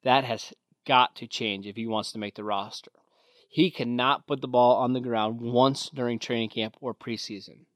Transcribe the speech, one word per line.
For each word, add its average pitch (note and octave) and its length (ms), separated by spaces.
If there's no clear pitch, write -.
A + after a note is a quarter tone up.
That C3 200
has - 280
got B2+ 300
to A#2+ 100
change G2+ 400
if G2 100
he A2+ 100
wants A2 260
to A2+ 60
make G2+ 160
the G#2+ 100
roster. G#2 480
He E3 220
cannot B2 560
put C#3 160
the C3 60
ball B2 280
on B2 160
the B2+ 80
ground A#2 400
once B2 480
during A#2+ 300
training A2+ 320
camp A2 320
or B2 120
preseason. - 720